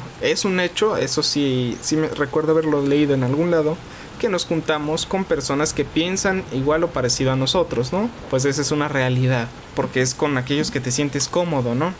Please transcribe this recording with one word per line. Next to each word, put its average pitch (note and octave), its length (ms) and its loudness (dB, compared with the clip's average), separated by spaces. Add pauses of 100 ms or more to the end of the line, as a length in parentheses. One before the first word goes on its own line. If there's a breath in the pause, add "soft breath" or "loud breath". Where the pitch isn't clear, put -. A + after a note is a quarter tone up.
(220)
es E3 240 0
un F#3 140 2
hecho, F3+ 380 0
eso E3+ 260 0
sí, B2+ 580 0
sí D#3 160 0
me D#3 120 2
recuerdo D#3 420 0
haberlo D3+ 340 2
leído C#3+ 300 4
en C3 80 2
algún D3 260 2
lado, D#3+ 260 2 (440 loud breath)
que A#3 100 0
nos F3+ 160 0
juntamos D#3 600 -2
con F#3+ 180 -2
personas D3 480 0
que D3 100 0
piensan F#3 600 0 (100)
igual D3 300 2
o E3+ 60 2
parecido C3 420 0
a C3 40 2
nosotros, C3 560 0
¿no? G3+ 160 0 (220)
Pues C3 160 2
esa C#3+ 160 2
es C#3 80 0
una D3 180 0
realidad, B2+ 600 2 (280)
porque C3+ 280 0
es C3 100 0
con D3 240 0
aquellos C#3+ 320 0
que C3+ 100 -4
te B2+ 120 -4
sientes C#3+ 360 0
cómodo, D3 460 0
¿no? D#3 260 0